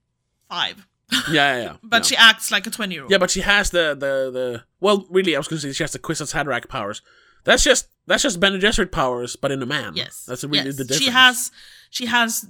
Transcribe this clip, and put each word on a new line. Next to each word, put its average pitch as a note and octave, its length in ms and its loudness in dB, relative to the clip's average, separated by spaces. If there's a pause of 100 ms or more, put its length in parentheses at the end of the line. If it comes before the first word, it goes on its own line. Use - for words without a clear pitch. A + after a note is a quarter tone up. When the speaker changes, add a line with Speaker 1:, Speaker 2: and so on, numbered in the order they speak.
(480)
Speaker 1:
five. G#2 360 -6 (280)
Speaker 2:
Yeah, B3+ 180 0
yeah, C#3 320 4
yeah. E2 160 -10
Speaker 1:
<laughs> - 60 -20
But A3+ 180 0
Speaker 2:
Yeah. A3 60 0
Speaker 1:
she - 80 0
acts A3 340 6
like G3+ 160 -2
a A3+ 40 -8
twenty-year-old. F3+ 420 -6
Speaker 2:
Yeah, G3 60 6
but F#3 120 2
she F#3+ 120 -2
has G3+ 280 2
the, D#3+ 240 0
the, C3+ 380 -2
the, B2+ 320 -6 (160)
well, G3 300 2
really, F3+ 260 2
I - 20 0
was D3 80 -4
gonna D#3+ 140 -6
say C#3 120 -6
she D#3+ 120 -4
has C#3+ 80 -6
the B2+ 80 -10
Kwisatz D#3 340 -6
Haderach C3+ 340 -4
powers. G#2+ 340 -8 (420)
That's A3+ 180 4
just, - 240 4 (220)
that's G3+ 160 2
just G3 160 -2
Bene G3 180 2
Gesserit G3+ 320 2
powers, B2 460 -2
but C#3 160 -4
in C3+ 100 -4
a A#2+ 40 -4
man. A#2+ 280 -4
Speaker 1:
Yes. - 320 -10
Speaker 2:
That's B2 160 -10
really D3 240 -2
Speaker 1:
Yes. C#3 100 -8
Speaker 2:
the C3+ 80 -6
difference. C#3+ 200 -2
Speaker 1:
She C4 80 0
has, B3+ 400 4 (380)
she B3 160 -6
has A#3 440 0